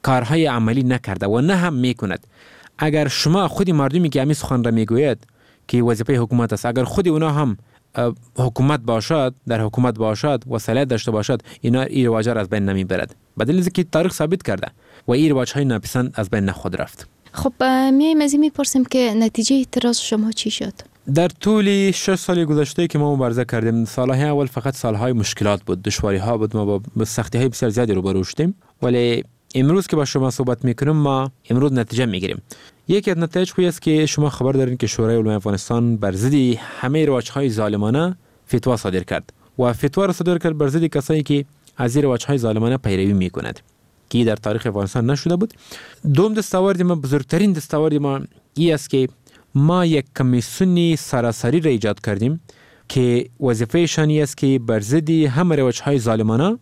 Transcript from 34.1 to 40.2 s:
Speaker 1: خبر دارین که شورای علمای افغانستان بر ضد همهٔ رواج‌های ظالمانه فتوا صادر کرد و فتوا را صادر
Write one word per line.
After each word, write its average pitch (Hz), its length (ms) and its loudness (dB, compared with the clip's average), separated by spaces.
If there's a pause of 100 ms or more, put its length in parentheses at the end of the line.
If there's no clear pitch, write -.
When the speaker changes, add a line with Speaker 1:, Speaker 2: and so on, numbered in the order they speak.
Speaker 1:
خبر 127 220 0
دارین 131 260 0
که 120 100 -2
شورای 113 280 0
علمای 107 200 2
افغانستان 110 600 0
بر 101 140 -2
ضد 110 220 0 (460)
همهٔ 147 260 0
رواج‌های 139 440 -2
ظالمانه 110 680 0 (300)
فتوا 123 300 0
صادر 92 260 -2
کرد - 300 -6 (260)
و 123 140 2
فتوا 151 320 -2
را 185 80 0
صادر 175 240 -2